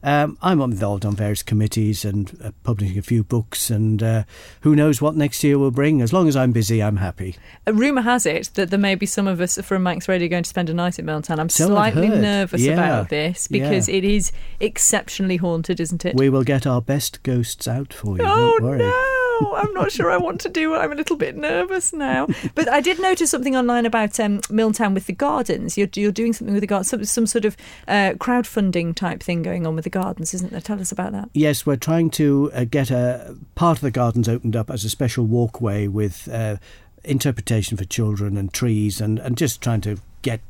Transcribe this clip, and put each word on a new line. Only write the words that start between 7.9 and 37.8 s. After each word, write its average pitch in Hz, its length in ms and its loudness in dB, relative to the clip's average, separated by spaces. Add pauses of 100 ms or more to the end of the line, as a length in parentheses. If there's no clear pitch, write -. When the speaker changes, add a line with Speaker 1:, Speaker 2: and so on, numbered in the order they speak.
Speaker 2:
has 240 240 2
it - 280 -2
that 190 160 0
there 196 100 2
may 196 160 2
be 185 100 -2
some 196 220 0
of 180 140 0
us 180 200 -2
from 190 220 0
Manx 180 240 -2
Radio 180 220 2
going 175 140 0
to - 60 -6
spend 175 200 -2
a 160 40 -2
night 175 260 -2
at 160 60 -6
Milntown. 156 340 -4
I'm 160 100 0
Speaker 1:
So - 160 4
I've 190 60 4
Speaker 2:
slightly 202 360 4
Speaker 1:
heard. 214 140 4
Speaker 2:
nervous 202 400 2
Speaker 1:
Yeah. 139 120 4
Speaker 2:
about 139 360 2
this 151 380 -2
because 180 420 2
Speaker 1:
Yeah. 190 60 0
Speaker 2:
it 190 100 2
is 202 260 2 (280)
exceptionally 196 800 0
haunted, 170 420 -2
isn't 165 260 -2
it? 180 100 0
Speaker 1:
We 135 140 6
will 131 140 4
get 135 220 2
our 123 160 2
best 143 420 -2
ghosts 123 440 -2
out 127 260 -4
for 101 240 -4
you, - 80 0
Speaker 2:
Oh, 453 340 4
Speaker 1:
don't - 40 0
worry. - 160 0
Speaker 2:
no! 494 760 0
I'm 415 180 -2
not 392 160 0
sure - 220 0
I 359 60 2
want 359 240 -4
to - 80 -6
do 320 260 -2
it. - 40 0
I'm 294 120 -2
a 294 40 -8
little 302 200 -2
bit 202 220 -4
nervous 349 560 -2
now. 277 340 -2 (140)
Speaker 1:
<laughs> - 140 -6
Speaker 2:
But 320 120 0
I 277 140 2
did 339 180 0
notice 370 320 2
something 262 240 -2
online 240 300 2
about, 220 340 0
um, 208 200 0 (100)
Milntown 220 440 2
with 190 120 -2
the 196 80 -6
gardens. 277 640 -2
You're, 202 180 2
you're 202 160 2
doing 226 220 0
something 214 200 -4
with 202 80 2
the 202 60 -4
gar-, 196 160 0
some, 208 220 -2
some 226 200 0
sort 214 200 0
of, 208 100 0 (320)
uh, 196 320 2
crowdfunding 190 760 0
type 180 280 -4
thing 170 180 -2
going 170 240 -2
on 160 100 -2
with 160 100 -4
the 175 40 -4
gardens, 180 440 -4
isn't 180 180 -6
there? - 80 -8
Tell 202 220 -6
us 185 100 -6
about 196 220 -6
that. 202 200 -8
Speaker 1:
Yes, 147 320 2
we're 139 120 0
trying 160 340 2
to, 143 420 2
uh, 123 120 -2
get 131 260 0
a 123 440 -2 (200)
part 165 220 4
of - 40 -8
the 139 100 -2
gardens 117 360 2
opened 117 300 0
up 110 120 -2
as 120 140 -6
a 107 60 -4
special 120 360 0
walkway 110 640 0
with, 101 440 -2
uh, 110 260 -4 (480)
interpretation 117 720 0
for 95 80 -4